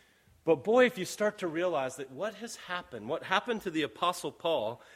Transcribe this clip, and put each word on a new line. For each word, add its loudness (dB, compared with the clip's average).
But 6
boy, 6
if 0
you -4
start -2
to -4
realize -2
that -10
what -6
has -12
happened, -10
what -4
happened 0
to -4
the 0
Apostle -2
Paul, -2